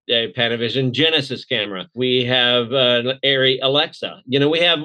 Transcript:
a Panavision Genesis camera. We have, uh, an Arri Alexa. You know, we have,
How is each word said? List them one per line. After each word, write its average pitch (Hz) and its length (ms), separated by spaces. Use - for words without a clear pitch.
a 117 220
Panavision 120 580
Genesis 147 540
camera. 101 500
We 127 300
have, 123 480
uh, 123 320
an 131 200
Arri 131 380
Alexa. 135 640
You 131 140
know, 143 80
we 165 100
have, 170 260